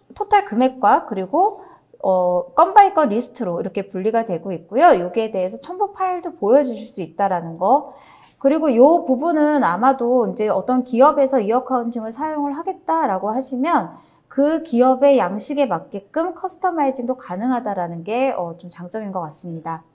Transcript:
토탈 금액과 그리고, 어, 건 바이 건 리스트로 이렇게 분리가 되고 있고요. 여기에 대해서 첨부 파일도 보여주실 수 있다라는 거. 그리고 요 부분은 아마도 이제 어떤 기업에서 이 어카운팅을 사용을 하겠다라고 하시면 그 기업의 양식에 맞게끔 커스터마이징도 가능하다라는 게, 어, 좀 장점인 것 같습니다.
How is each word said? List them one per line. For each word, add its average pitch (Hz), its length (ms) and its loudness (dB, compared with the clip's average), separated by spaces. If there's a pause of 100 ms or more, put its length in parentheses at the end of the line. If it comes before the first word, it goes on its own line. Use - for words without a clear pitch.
(160)
토탈 403 300 0
금액과 262 600 2
그리고, 254 560 -2 (400)
어, 180 440 2 (100)
건 359 180 4
바이 403 220 8
건 302 140 2
리스트로 202 520 -4
이렇게 196 260 -6
분리가 220 380 -2
되고 190 260 -6
있고요. 214 480 4
여기에 214 300 -4
대해서 196 280 -4
첨부 392 360 -6
파일도 359 440 -6
보여주실 226 500 0
수 - 140 -10
있다라는 170 580 -4
거. 240 340 0 (460)
그리고 294 360 2
요 311 300 6
부분은 294 580 0
아마도 240 640 2
이제 214 180 -2
어떤 240 360 0
기업에서 269 580 4
이 202 100 -2
어카운팅을 233 600 -4
사용을 285 460 -6
하겠다라고 320 720 -4
하시면 254 640 -2 (360)
그 311 360 0
기업의 262 540 4
양식에 214 480 -2
맞게끔 220 720 -6
커스터마이징도 277 840 -4
가능하다라는 196 840 -4
게, 240 280 -2
어, 170 260 -6
좀 175 120 -18
장점인 190 420 -10
것 190 100 -6
같습니다. 160 600 -10 (120)